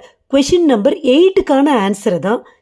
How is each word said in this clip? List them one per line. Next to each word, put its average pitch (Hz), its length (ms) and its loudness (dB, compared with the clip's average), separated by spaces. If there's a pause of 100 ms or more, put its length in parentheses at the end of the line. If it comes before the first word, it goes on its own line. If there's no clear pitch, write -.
(300)
கொஸ்டின் 320 420 0
நம்பர் 233 240 0 (100)
எயிட்டுக்கான 294 600 2 (160)
ஆன்சரை 202 360 -4
தான் 202 220 -4 (200)